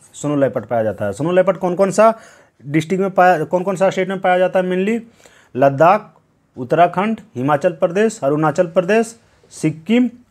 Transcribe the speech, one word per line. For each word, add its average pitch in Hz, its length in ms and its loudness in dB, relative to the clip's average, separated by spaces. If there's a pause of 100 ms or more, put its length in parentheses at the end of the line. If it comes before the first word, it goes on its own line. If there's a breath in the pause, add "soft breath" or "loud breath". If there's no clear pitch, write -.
(140)
स्नो 147 220 -4
लेपर्ड 127 300 -2
पाया 117 180 -2
जाता 107 220 -4
है। 101 80 -4
स्नो 147 180 -4
लेपर्ड 180 260 2
कौन 180 180 -4
कौन 190 160 0
सा 220 220 4 (520 loud breath)
डिस्ट्रिक्ट 160 360 -2
में 196 100 -2
पाया, 180 320 4
कौन 180 200 -2
कौन 190 120 -4
सा 185 140 2
स्टेट 185 200 -4
में 190 100 -6
पाया 185 180 0
जाता 185 220 0
है 185 60 0
mainly? 196 360 -2 (540 soft breath)
लद्दाख, 139 580 2 (440)
उत्तराखंड, 170 600 0 (160)
हिमाचल 147 360 0
प्रदेश, 190 520 -2
अरुणाचल 156 440 0
प्रदेश, 202 520 -2 (300 soft breath)
सिक्किम 214 600 -2 (220)